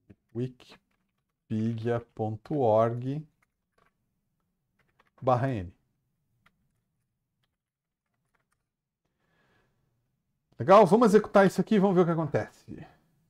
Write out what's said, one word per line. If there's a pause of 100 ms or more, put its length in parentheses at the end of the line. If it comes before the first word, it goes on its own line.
(340)
wikipedia (160)
ponto
org (1900)
barra
N. (4000)
Legal,
vamos
executar
isso
aqui
e
vamos
ver
o
que
acontece. (420)